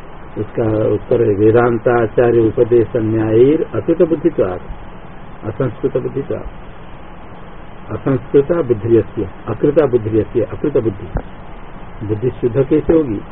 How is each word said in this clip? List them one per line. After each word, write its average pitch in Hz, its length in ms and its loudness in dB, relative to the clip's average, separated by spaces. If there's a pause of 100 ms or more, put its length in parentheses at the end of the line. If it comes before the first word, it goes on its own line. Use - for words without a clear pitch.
(380)
उसका 110 500 0
उत्तर 110 340 2
है 110 120 4
वेदांताचार्य 117 1080 4
उपदेश 113 460 4 (100)
न्यायर 110 760 4
अकृत 165 340 2
बुद्धित्वात्, 143 540 0 (840)
असंस्कृत 127 500 -2
बुद्धित्वात्। 123 500 -4 (1400)
असंस्कृता 139 720 2
बुद्धिर्यस्य, 110 680 0 (180)
अकृता 143 380 2
बुद्धिर्यस्य, 110 560 0
अकृत - 300 -4
बुद्धि, 110 360 -2 (960)
बुद्धि 107 240 -2
शुद्ध 127 340 0
कैसे 151 280 2
होगी? 139 280 2 (120)